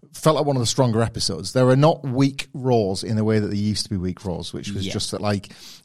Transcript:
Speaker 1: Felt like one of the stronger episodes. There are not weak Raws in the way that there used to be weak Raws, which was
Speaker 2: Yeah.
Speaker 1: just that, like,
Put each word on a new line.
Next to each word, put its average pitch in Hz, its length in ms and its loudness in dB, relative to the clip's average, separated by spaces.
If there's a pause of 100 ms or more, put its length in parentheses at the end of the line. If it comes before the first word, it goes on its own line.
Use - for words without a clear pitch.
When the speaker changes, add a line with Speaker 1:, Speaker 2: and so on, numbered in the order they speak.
(140)
Speaker 1:
Felt 156 220 2
like 151 100 0
one 143 100 0
of 127 60 0
the 113 40 0
stronger 117 360 2
episodes. 95 520 -4
There 127 160 4
are 131 60 6
not 156 280 4
weak 139 500 0
Raws 117 500 0
in 101 120 -2
the 107 80 2
way 110 160 2
that 104 80 -2
there 104 80 -4
used 104 280 -2
to - 60 -10
be 101 80 -4
weak 90 280 -6
Raws, 82 260 -6
which - 200 -8
was 98 160 -4
Speaker 2:
Yeah. 90 60 -6
Speaker 1:
just - 180 -4
that, 101 100 -6
like, 101 280 -2 (360)